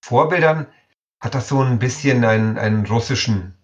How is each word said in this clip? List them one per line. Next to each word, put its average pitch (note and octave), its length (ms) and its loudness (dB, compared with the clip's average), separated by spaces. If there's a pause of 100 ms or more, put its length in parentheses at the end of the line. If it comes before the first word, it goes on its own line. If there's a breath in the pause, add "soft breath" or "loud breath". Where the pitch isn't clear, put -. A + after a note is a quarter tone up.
Vorbildern, D#3 600 2 (540 soft breath)
hat - 140 -6
das B2+ 140 -4
so C#3 120 2
ein B2 180 2
bisschen B2 460 0
einen, A2 320 2
einen G#2+ 300 0
russischen G#2+ 760 -2